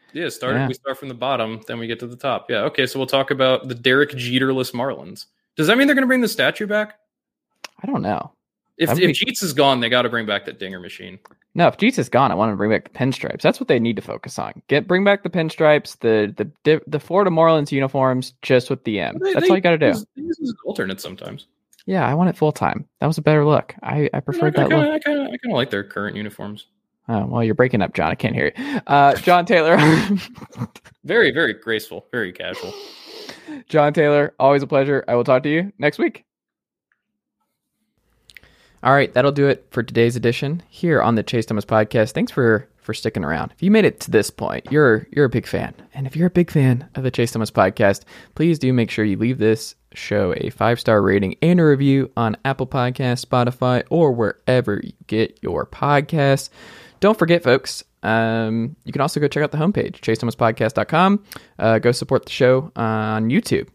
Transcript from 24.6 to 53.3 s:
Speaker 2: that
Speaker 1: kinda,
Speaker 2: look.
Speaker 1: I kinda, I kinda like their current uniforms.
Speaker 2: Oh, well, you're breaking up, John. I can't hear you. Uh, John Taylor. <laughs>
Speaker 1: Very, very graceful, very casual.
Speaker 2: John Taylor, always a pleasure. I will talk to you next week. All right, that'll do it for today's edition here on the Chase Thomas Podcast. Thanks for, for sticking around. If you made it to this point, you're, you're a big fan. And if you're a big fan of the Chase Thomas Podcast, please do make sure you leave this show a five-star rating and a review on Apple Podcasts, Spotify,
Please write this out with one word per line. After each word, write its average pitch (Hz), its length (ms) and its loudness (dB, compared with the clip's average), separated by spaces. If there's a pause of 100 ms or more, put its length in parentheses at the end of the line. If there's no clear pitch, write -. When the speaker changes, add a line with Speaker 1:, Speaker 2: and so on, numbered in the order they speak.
Speaker 2:
that - 60 0
Speaker 1:
kinda, 302 160 2
Speaker 2:
look. 302 80 0
Speaker 1:
I 311 60 -4
kinda, 294 260 -4
I 247 120 -10
kinda 226 180 -6
like 120 140 0
their 101 140 -4
current 101 320 -8
uniforms. 104 500 -12 (420)
Speaker 2:
Oh, 117 200 -2
well, 120 160 -2
you're 110 100 0
breaking 123 300 2
up, - 100 -4
John. 80 160 0
I 87 60 -2
can't - 180 -4
hear - 240 0
you. 269 300 -6
Uh, 143 300 4
John 175 280 2
Taylor. 170 320 4
<laughs> - 1300 -2
Speaker 1:
Very, 180 280 2
very 131 220 0
graceful, 104 580 -8
very 107 200 -4
casual. 90 420 -12 (920)
Speaker 2:
John 151 260 2
Taylor, 147 460 2
always 139 240 4
a 131 40 -6
pleasure. 139 400 0
I 123 80 0
will 120 100 0
talk 135 180 2
to 147 60 -2
you 170 280 -2
next 147 220 -2
week. - 240 -4 (2500)
All 127 120 4
right, 139 200 2
that'll 135 180 4
do 143 160 2
it - 240 0
for 123 100 -2
today's 117 340 0
edition 123 540 -2
here 165 320 0
on - 140 2
the - 80 0
Chase 117 220 -2
Thomas 104 200 -4
Podcast. 110 460 2
Thanks 214 200 -4
for, 113 360 2 (100)
for - 160 -10
sticking 110 300 -6
around. 76 280 -4
If - 120 -8
you 196 80 2
made 214 140 6
it - 160 0
to 170 100 -8
this 113 180 4
point, - 400 -8
you're, 131 420 4
you're 143 140 2
a 120 40 0
big 117 180 -2
fan. - 260 -6 (200)
And 139 120 -8
if 135 120 -8
you're 175 100 2
a 170 40 0
big 175 200 2
fan 131 440 2
of 131 80 -6
the 127 80 -2
Chase 117 200 0
Thomas 113 200 -4
Podcast, 98 520 2 (320)
please 160 240 2
do 127 140 0
make 117 180 0
sure 107 140 -2
you 101 120 0
leave 120 200 -2
this 110 380 0 (180)
show 101 440 -2
a - 120 -6
five-star 113 520 2
rating 98 400 2
and 175 200 4
a 160 40 4
review 135 520 2
on 113 260 0
Apple 135 240 -4
Podcasts, 123 580 -4
Spotify, 123 640 0